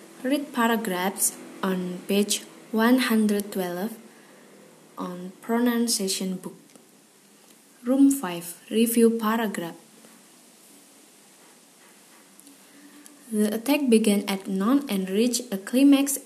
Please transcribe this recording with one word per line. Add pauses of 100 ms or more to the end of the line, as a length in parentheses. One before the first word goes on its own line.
(240)
read
paragraphs (240)
on
page (280)
one
hundred
twelve (1040)
on (100)
pronunciation
book. (1300)
Room
five, (120)
review (120)
paragraph. (3500)
The
attack
began
at
noon
and
reached
a
climax